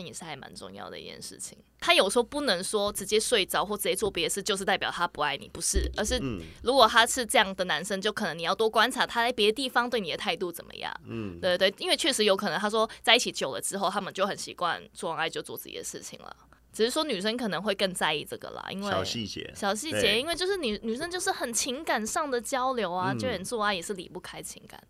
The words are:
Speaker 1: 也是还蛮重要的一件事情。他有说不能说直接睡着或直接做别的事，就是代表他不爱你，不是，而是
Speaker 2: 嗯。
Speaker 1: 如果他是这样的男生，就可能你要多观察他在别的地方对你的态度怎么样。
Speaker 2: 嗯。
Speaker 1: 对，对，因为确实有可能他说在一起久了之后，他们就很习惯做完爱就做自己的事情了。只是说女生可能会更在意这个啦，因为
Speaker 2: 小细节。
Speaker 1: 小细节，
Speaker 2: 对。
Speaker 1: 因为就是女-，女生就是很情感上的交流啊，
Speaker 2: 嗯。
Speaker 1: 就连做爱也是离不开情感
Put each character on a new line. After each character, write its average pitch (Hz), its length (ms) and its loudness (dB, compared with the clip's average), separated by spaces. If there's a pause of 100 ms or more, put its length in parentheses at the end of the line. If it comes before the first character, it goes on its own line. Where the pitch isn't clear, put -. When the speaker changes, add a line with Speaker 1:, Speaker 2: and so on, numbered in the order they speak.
Speaker 1:
也 123 60 -12
是 - 140 -12
还 156 100 -8
蛮 135 180 -16
重 95 200 -14
要 98 160 -12
的 87 100 -12
一 78 60 -14
件 85 160 -14
事 - 160 -14
情。 - 200 -14 (220)
他 339 140 4
有 226 160 6
说 240 120 2
不 285 200 -2
能 196 200 0
说 202 300 0
直 202 140 -8
接 214 120 2
睡 214 280 4
着 170 200 0
或 208 120 -4
直 - 60 -6
接 185 120 2
做 196 160 0
别 175 140 -2
的 170 40 0
事， 196 140 -4
就 196 140 2
是 190 80 -4
代 196 120 2
表 127 140 0
他 175 160 0
不 - 140 -4
爱 143 160 0
你， - 100 -12
不 - 140 -10
是， - 340 2
而 - 80 0
是 165 180 0
Speaker 2:
嗯。 113 200 -4 (220)
Speaker 1:
如 247 100 2
果 262 120 10
他 226 200 8
是 240 200 0
这 226 120 4
样 196 180 4
的 190 80 -2
男 160 200 0
生， 196 180 -4
就 214 100 0
可 208 160 -2
能 156 100 -4
你 165 60 -6
要 170 100 0
多 220 160 2
观 233 220 4
察 - 160 8
他 233 160 2
在 240 80 4
别 208 160 4
的 214 60 6
地 262 160 -2
方 247 200 2
对 240 120 0
你 160 100 -4
的 - 60 -2
态 180 180 0
度 175 160 -2
怎 - 140 -10
么 - 100 -18
样。 - 180 -8 (120)
Speaker 2:
嗯。 107 340 -6
Speaker 1:
对， 180 180 2
对， 196 200 4
因 359 120 -6
为 320 60 6
确 285 160 2
实 214 140 2
有 196 100 6
可 196 140 -2
能 160 100 0
他 208 100 0
说 220 180 2 (140)
在 233 140 6
一 247 40 6
起 202 120 -2
久 139 220 -4
了 95 80 -6
之 - 160 -4
后， 196 120 2
他 196 120 -2
们 165 120 -8
就 190 140 0
很 190 100 -4
习 - 160 -10
惯 143 380 -2
做 - 200 -8
完 151 60 -4
爱 165 120 0
就 156 120 -6
做 117 160 -10
自 - 120 -14
己 - 80 -12
的 80 40 -10
事 - 200 -10
情 - 180 -14
了。 - 160 -18 (360)
只 220 140 2
是 240 40 2
说 311 140 0
女 262 160 -2
生 220 160 -2
可 247 140 -2
能 170 120 -4
会 202 140 0
更 190 180 0
在 170 200 0
意 151 100 -4
这 120 140 -10
个 - 140 -12
啦， - 200 -12
因 190 80 -8
为 202 100 -4
Speaker 2:
小 190 140 2
细 - 240 -4
节。 - 260 -10
Speaker 1:
小 202 220 -2
细 302 160 -6
节， - 100 2
Speaker 2:
对。 220 200 4
Speaker 1:
因 294 60 -4
为 339 60 -2
就 359 140 -2
是 403 80 0
女-， 233 280 -2
女 226 120 -2
生 330 160 -6
就 359 80 -4
是 381 100 -2
很 320 220 -2
情 262 320 -2
感 262 240 -2
上 302 240 -2
的 247 80 0
交 254 360 0
流 190 180 -2
啊， 185 180 0
Speaker 2:
嗯。 120 80 -2
Speaker 1:
就 - 80 -2
连 196 160 -2
做 220 180 -4
爱 208 140 2
也 170 60 -4
是 202 140 -6
离 180 120 -12
不 170 140 -12
开 - 200 -12
情 - 260 -14
感 - 220 -18